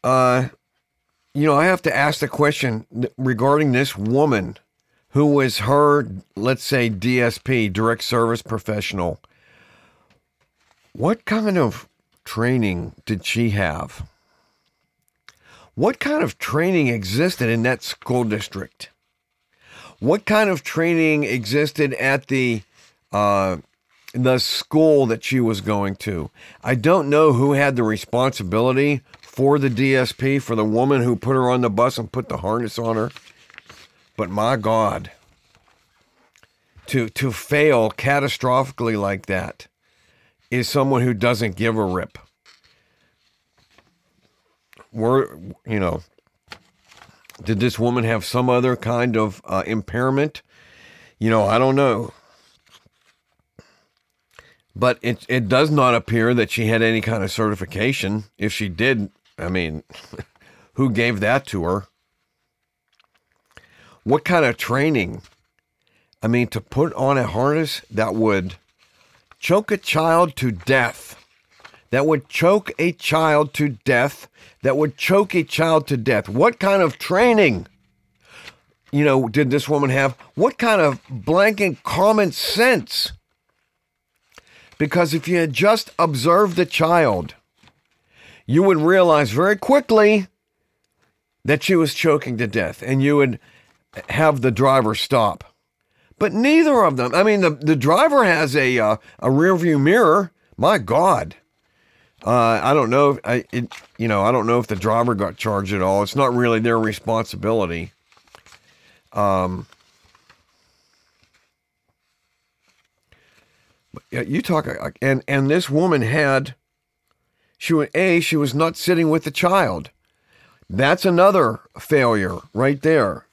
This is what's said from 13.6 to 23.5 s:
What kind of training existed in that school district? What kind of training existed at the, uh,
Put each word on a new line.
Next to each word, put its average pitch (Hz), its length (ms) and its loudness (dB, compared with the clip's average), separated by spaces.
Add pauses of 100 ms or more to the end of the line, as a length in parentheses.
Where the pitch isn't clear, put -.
What 156 240 0
kind 294 240 -2
of 127 160 -6
training 165 480 0
existed 117 640 -2
in 113 160 0
that 127 180 -2
school - 400 -4
district? 107 680 -8 (1080)
What 170 280 0
kind 214 240 2
of 165 120 -4
training 160 640 0
existed 127 680 -2
at 135 340 -4
the, 123 340 -2 (480)
uh, 101 460 0 (560)